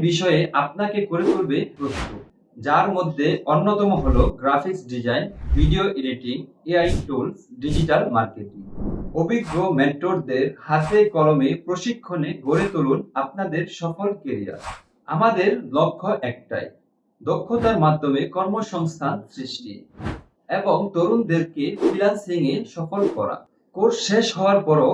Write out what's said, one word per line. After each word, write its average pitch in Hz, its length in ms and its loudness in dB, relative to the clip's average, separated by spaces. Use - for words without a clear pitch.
বিষয়ে 170 340 4
আপনাকে 208 360 -2
করে 175 200 0
তুলবে 160 280 2
প্রস্তুত, 110 460 -6
যার 147 300 2
মধ্যে 156 300 0
অন্যতম 202 380 2
হলো - 180 4
গ্রাফিক্স 139 420 0
ডিজাইন, 120 320 -2
ভিডিও 170 280 4
এডিটিং, 123 380 -6
এআই 170 180 4
টুলস, 143 320 -4
ডিজিটাল 151 400 2
মার্কেটিং। 110 460 -4
অভিজ্ঞ 165 360 -2
মেন্টরদের 147 680 0
হাতে 156 320 2
কলমে 151 360 4
প্রশিক্ষণে 175 640 -4
গড়ে 175 280 2
তুলুন 143 240 2
আপনাদের 175 420 -4
সফল 170 280 -4
ক্যারিয়ার। - 380 -8
আমাদের 202 360 4
লক্ষ্য 160 340 0
একটাই, - 360 -8
দক্ষতার 226 640 0
মাধ্যমে 147 360 2
কর্মসংস্থান 175 840 -4
সৃষ্টি - 420 -12
এবং 202 180 2
তরুণদেরকে 170 680 0
ফ্রিল্যান্সিং 190 600 0
এ - 40 -2
সফল 185 280 -2
করা। 104 200 -2
কোর্স 214 200 4
শেষ 226 180 4
হওয়ার 196 280 6
পরও 147 280 6